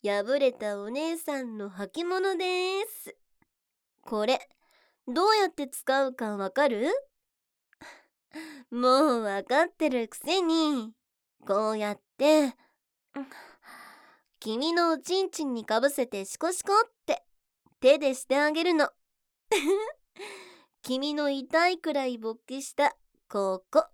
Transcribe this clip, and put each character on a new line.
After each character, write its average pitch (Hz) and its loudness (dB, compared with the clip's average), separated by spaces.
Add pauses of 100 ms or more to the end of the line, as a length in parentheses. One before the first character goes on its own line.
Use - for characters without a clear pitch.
破 277 0
れ 269 4
た 208 -8
お 202 -10
姉 320 -4
さ 285 -6
ん 226 -10
の 202 -10
履 202 -8
物 370 -2
で 370 -2
す。 - -16 (880)
こ 214 -2
れ、 262 0 (600)
ど 320 2
う 440 4
や 403 2
っ - 0
て 285 -8
使 269 0
う 254 -6
か 214 -6
わ 190 -4
か 277 2
る？ 233 0 (1800)
も 254 4
う - -4
わ 196 -2
か 285 4
っ 349 0
て 311 -2
る 240 -2
く - -18
せ 359 0
に。 302 0 (540)
こ 214 0
う 220 -2
や 208 -2
っ - -12 (180)
て、 285 4 (1800)
君 254 -2
の 339 4
お 311 0
ち 370 -2
ん 381 -4
ち 311 -6
ん 254 -4
に 220 -6
か 226 2
ぶ 285 6
せ 277 -2
て 202 -8
シ - -12
コ 330 -2
シ - -6
コ 392 0
っ 466 4 (220)
て - -4 (560)
手 277 6
で 277 0
し - -10
て 262 2
あ 294 2
げ 320 0
る 349 2
の。 294 2 (580)
<laughs> 403 0 (840)
君 277 -4
の 294 0
痛 311 2
い 359 -2
く 330 -2
ら 269 0
い 247 -4
勃 220 -8
起 269 -10
し - -14
た 285 2 (320)
こ 190 -2
こ。 311 4